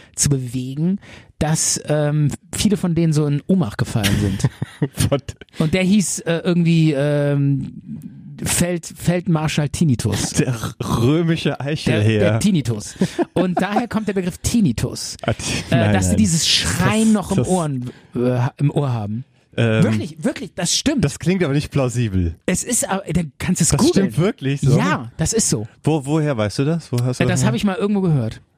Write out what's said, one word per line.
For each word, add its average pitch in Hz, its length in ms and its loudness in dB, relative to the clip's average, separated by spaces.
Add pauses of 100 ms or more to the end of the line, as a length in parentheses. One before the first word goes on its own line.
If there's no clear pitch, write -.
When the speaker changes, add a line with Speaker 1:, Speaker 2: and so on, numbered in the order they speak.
(160)
Speaker 1:
zu - 140 0
bewegen, 135 680 -2 (400)
dass, - 480 0
ähm, 147 440 2 (220)
viele 202 220 2
von 175 200 0
denen 165 180 2
so 151 120 2
in 143 220 0
Ohnmacht 175 300 0
gefallen 104 420 0
sind. 101 240 0 (380)
Speaker 2:
<laughs> 143 280 0
What? - 260 -4 (220)
Speaker 1:
Und 156 160 0
der 185 100 2
hieß, 190 360 2
äh, 170 240 -2
irgendwie, 165 480 4
ähm, 143 840 0 (680)
Feld-, 175 540 -2
Feldmarschall 156 720 0
Tinnitus. 117 640 0
Speaker 2:
Der 131 240 0 (260)
römische 151 760 0
Eichelherr. 113 640 0
Speaker 1:
Der, 104 100 4
der 113 80 2
Tinnitus. 123 560 -2 (380)
Und 180 280 0
daher 208 280 -2
kommt 214 180 -4
der 208 60 0
Begriff 180 240 -4
Tinnitus. - 840 0
Speaker 2:
Ah, 113 100 0
ti-, - 280 -6 (100)
Speaker 1:
Äh, - 40 2
Speaker 2:
nein, 104 180 4
Speaker 1:
dass 92 120 2
sie 90 60 2
Speaker 2:
nein. - 80 2
Speaker 1:
dieses 165 280 2
Schreien 214 640 2
Speaker 2:
Das, 202 120 2
Speaker 1:
noch - 60 -4
im 190 60 -2
Speaker 2:
das 131 120 2
Speaker 1:
Ohren, 147 400 -2 (260)
äh, 123 240 0 (160)
im 143 160 0
Ohr 143 220 -2
haben. 110 320 -6 (360)
Speaker 2:
Ähm, 110 220 4
Speaker 1:
Wirklich, 110 400 -2
wirklich, 262 320 -4
das 175 200 -2
stimmt. 269 280 0
Speaker 2:
das 139 160 -2
klingt 180 240 0
aber 135 100 0
nicht 143 160 0
plausibel. 110 680 0 (100)
Speaker 1:
Es - 180 -2
ist, - 260 -4
aber, 190 220 -4
dann 160 280 -2
kannst - 200 -2
du 170 40 2
es - 60 2
Speaker 2:
Das 147 80 2
Speaker 1:
googeln. 302 340 4
Speaker 2:
stimmt 107 60 -12
wirklich 143 440 -2
so? 139 160 4
Speaker 1:
Ja, 208 400 0
das 160 160 -2
ist - 160 0
so. 110 180 -2 (160)
Speaker 2:
Wo, 147 220 0
woher 147 320 0
weißt 107 220 -2
du 139 60 2
das? 160 280 -2
Wo 123 100 0
hast 127 160 -2
du - 60 2
Speaker 1:
Äh, - 20 2
das 127 140 2
Speaker 2:
her? - 60 4
Speaker 1:
habe 233 100 2
ich 202 80 -2
mal 190 100 0
irgendwo 202 260 0
gehört. 127 400 0 (160)